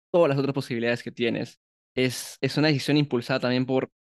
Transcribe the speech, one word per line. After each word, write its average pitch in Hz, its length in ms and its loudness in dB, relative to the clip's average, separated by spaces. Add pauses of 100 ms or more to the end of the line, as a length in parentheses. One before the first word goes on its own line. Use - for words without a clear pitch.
(100)
todas 170 200 4
las 139 80 0
otras 139 160 -2
posibilidades 120 480 -2
que 117 100 -12
tienes, 117 480 -4 (340)
es, - 460 -2
es 135 160 -2
una 151 120 4
decisión 147 280 2
impulsada 131 440 0
también 127 260 0
por 131 240 -2 (120)